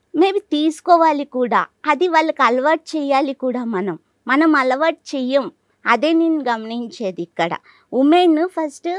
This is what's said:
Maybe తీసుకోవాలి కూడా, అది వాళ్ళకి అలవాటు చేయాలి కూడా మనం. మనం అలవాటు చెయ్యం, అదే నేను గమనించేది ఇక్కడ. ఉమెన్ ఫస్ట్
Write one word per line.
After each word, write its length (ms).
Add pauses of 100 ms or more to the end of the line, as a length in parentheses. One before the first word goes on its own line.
(160)
Maybe 220
తీసుకోవాలి 840
కూడా, 420 (200)
అది 220
వాళ్ళకి 340
అలవాటు 540
చేయాలి 360
కూడా 320
మనం. 340 (300)
మనం 280
అలవాటు 600
చెయ్యం, 360 (340)
అదే 260
నేను 360
గమనించేది 760
ఇక్కడ. 300 (400)
ఉమెన్ 560
ఫస్ట్ 400 (100)